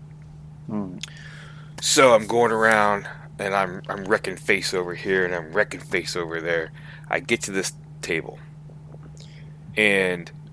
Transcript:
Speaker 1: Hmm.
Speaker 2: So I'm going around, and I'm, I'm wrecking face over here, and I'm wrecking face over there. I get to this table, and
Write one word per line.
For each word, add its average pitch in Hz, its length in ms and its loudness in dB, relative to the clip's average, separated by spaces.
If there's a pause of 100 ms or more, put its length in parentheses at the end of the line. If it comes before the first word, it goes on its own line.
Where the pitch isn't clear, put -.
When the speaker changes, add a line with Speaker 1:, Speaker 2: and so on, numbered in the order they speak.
(680)
Speaker 1:
Hmm. 98 300 -6 (840)
Speaker 2:
So 131 320 8
I'm 107 140 6
going 117 240 4
around, 107 560 4 (320)
and 98 160 0
I'm, 95 340 0
I'm 98 160 -6
wrecking 98 300 0
face - 380 0
over 90 200 -2
here, 92 320 2
and 90 80 -2
I'm 80 180 -6
wrecking 101 280 0
face 87 360 -4
over 82 240 -4
there. 82 320 -2 (380)
I 85 100 0
get 113 240 0
to 101 80 -6
this 95 220 -2 (300)
table, - 340 -4 (1400)
and 95 560 2 (220)